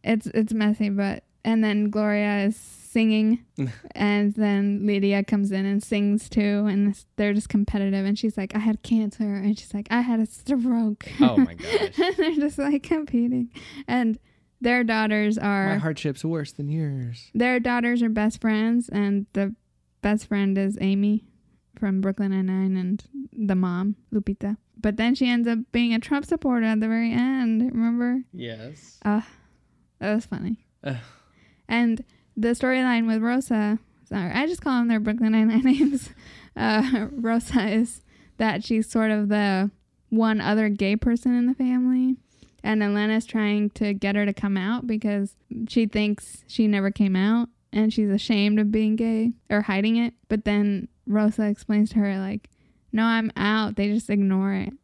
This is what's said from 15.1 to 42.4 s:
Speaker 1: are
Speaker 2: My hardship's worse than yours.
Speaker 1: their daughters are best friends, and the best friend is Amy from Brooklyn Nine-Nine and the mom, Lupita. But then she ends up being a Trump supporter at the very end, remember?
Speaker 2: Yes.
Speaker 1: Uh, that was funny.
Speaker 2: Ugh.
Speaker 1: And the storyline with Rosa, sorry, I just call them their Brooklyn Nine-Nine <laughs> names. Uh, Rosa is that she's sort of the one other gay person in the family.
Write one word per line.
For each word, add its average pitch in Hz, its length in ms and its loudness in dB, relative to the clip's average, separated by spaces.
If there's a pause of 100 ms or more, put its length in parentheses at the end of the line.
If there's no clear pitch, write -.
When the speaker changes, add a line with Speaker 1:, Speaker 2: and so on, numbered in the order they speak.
Speaker 1:
are 196 340 0
Speaker 2:
My 202 80 0
hardship's 147 460 -4
worse 160 280 -4
than 143 180 -8
yours. 139 640 -6
Speaker 1:
their 247 260 2
daughters 240 420 0
are 233 60 2
best 214 320 0
friends, 226 480 0
and 202 460 -2
the 196 200 -2 (460)
best 208 260 0
friend 196 300 0
is 196 240 -2
Amy 202 440 0 (540)
from 190 220 0
Brooklyn 196 300 -2
Nine-Nine 190 460 0
and 185 280 -4 (320)
the 196 200 0
mom, 185 400 0 (160)
Lupita. 202 440 -4 (240)
But 208 160 0
then 233 180 2
she 254 140 0
ends 240 200 2
up 233 100 0 (140)
being 233 200 2
a 226 60 2
Trump 285 260 -2
supporter 254 420 0
at 220 140 2
the 220 80 0
very 226 240 0
end, 240 500 2 (100)
remember? 240 500 0 (100)
Speaker 2:
Yes. 120 720 -12
Speaker 1:
Uh, 208 180 2 (760)
that 208 160 -2
was 226 120 -2
funny. - 380 -6 (200)
Speaker 2:
Ugh. 135 120 -6 (720)
Speaker 1:
And 233 360 0 (320)
the 214 120 0
storyline 247 580 2
with 220 160 0
Rosa, 220 560 0 (300)
sorry, 185 240 -4
I 269 140 -2
just 339 140 -4
call 254 180 -2
them 233 100 0
their 226 120 2
Brooklyn 220 320 0
Nine-Nine 220 280 4
<laughs> 262 40 -2
names. 269 460 2 (460)
Uh, 220 560 0
Rosa 233 560 0
is 220 340 0 (360)
that 214 260 0
she's 220 260 0
sort 220 200 0
of 214 180 0
the 202 420 2 (400)
one 220 300 2
other 214 280 2
gay 202 280 0
person 240 400 0
in 240 100 2
the 254 80 2
family. 254 600 0 (460)